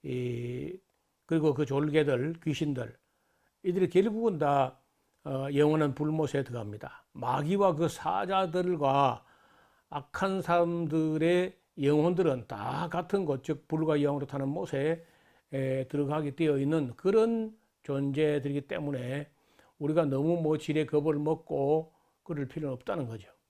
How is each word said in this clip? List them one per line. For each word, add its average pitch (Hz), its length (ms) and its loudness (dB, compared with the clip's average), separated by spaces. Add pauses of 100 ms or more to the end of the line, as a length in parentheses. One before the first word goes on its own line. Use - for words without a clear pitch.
이, 123 760 -6 (460)
그리고 156 300 2
그 151 100 0
졸개들, 143 720 0 (100)
귀신들, 131 520 -4 (640)
이들이 185 260 2
결국은 208 500 2
다, 139 400 2 (460)
어, 135 300 -4
영원한 151 400 4
불못에 151 500 -2
들어갑니다. 107 680 -10
마귀와 151 640 0
그 165 120 2
사자들과 175 1400 0 (640)
악한 190 540 -4
사람들의 170 1120 2 (260)
영혼들은 151 640 2
다 131 440 -6
같은 175 340 -2
곳, 139 180 -2
즉 - 260 -6
불과 156 280 0
영으로 143 300 0
타는 139 220 -4
못에, 160 540 -2 (500)
에, 135 360 -2
들어가게 147 460 -2
되어 156 240 2
있는 139 380 0
그런 220 600 2 (240)
존재들이기 143 800 0
때문에 143 680 -6 (500)
우리가 156 260 2
너무 151 360 0
뭐 156 180 2
지레 151 280 -2
겁을 151 320 0
먹고 156 720 -2 (300)
그럴 143 240 -6
필요는 143 280 -8
없다는 151 340 -6
거죠. 110 200 -12 (200)